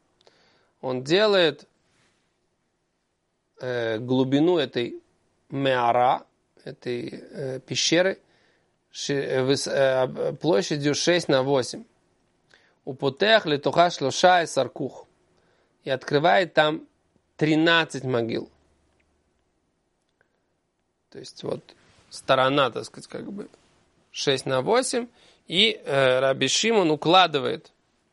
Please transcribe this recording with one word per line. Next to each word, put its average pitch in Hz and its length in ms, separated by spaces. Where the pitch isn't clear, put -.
Он 127 200
делает, 180 640
э, 120 380
глубину 131 600
этой 123 420
меара, 127 800
этой, 123 460
э, 131 520
пещеры, 170 600
ши-, - 240
э, 139 280
выс-, 135 240
э, 135 360
об-, 143 360
площадью 151 560
шесть 170 340
на 135 140
восемь. 135 420
«Употех 156 600
летуха 147 460
шлоша 170 520
и 151 40
саркух». - 600
И 143 60
открывает 156 640
там 156 320
тринадцать 156 680
могил. 117 440
То - 80
есть - 240
вот - 200
сторона, 131 600
так 120 160
сказать, - 220
как - 220
бы 202 200
шесть 135 360
на 131 160
восемь. 240 440
И, 202 360
э, 131 360
Раби 135 280
Шимон 202 420
укладывает 151 840